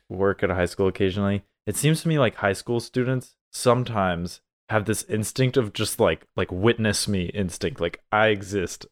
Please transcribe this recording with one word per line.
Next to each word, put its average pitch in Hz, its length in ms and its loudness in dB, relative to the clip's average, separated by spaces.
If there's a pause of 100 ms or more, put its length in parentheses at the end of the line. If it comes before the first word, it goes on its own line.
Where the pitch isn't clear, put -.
work 98 340 0
at 92 80 2
a 90 40 0
high 90 100 2
school 95 220 0
occasionally. 98 560 0 (220)
It 104 100 -2
seems 156 280 2
to - 40 -4
me 156 120 2
like 117 160 2
high 101 180 2
school 117 260 -4
students 127 560 -4 (160)
sometimes 104 880 0 (280)
have 110 160 0
this 104 200 -2
instinct 123 520 -2
of 107 160 2
just, - 260 -4
like, 85 360 2
like, 92 160 -2
"Witness 104 560 0
me" 95 180 0
instinct. 87 560 -6
Like, 85 200 -4 (100)
"I 107 160 4
exist. 98 640 -4